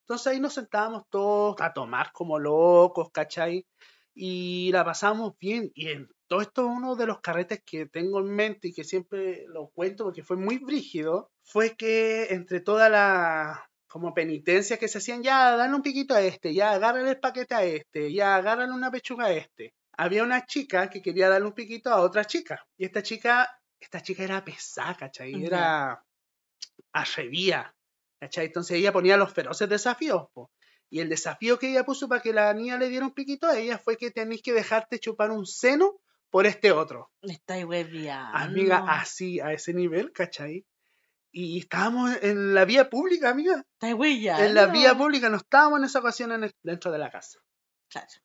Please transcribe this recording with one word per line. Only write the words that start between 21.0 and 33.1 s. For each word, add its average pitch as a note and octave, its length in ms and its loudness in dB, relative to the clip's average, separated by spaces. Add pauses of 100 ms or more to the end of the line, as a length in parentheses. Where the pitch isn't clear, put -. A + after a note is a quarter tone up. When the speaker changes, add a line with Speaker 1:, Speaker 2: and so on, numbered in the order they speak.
Speaker 1:
quería F#3 280 2
darle F#3+ 180 4
un G#3 60 -6
piquito A3+ 380 -10
a G#3+ 100 4
otra F#3 240 2
chica. - 420 -8 (100)
Y F#3+ 80 -6
esta F#3 160 -4
chica, A#3+ 480 0 (300)
esta - 240 -14
chica F#3 220 -8
era F#3+ 200 -6
pesada, D#3 520 -10
¿cachai? C3+ 440 -12
Speaker 2:
Ya. D#3 60 -6
Speaker 1:
Era D#3+ 580 -2 (880)
atrevida, D3+ 840 -4 (460)
¿cachai? D#3+ 260 -8
Entonces E3+ 320 -6
ella G3 140 2
ponía F#3+ 240 4
los G3 160 2
feroces E3 360 -4
desafíos, B3 640 -2
po. - 180 -20 (400)
Y D#3 100 -6
el E3 80 -4
desafío E3+ 520 -2
que C4 100 -4
ella C4 140 2
puso C4+ 240 -6
para A#3+ 140 0
que A3+ 100 -2
la G#3 220 2
niña A#3+ 240 -6
le B3+ 100 -2
diera B3+ 180 -4
un C4 80 -6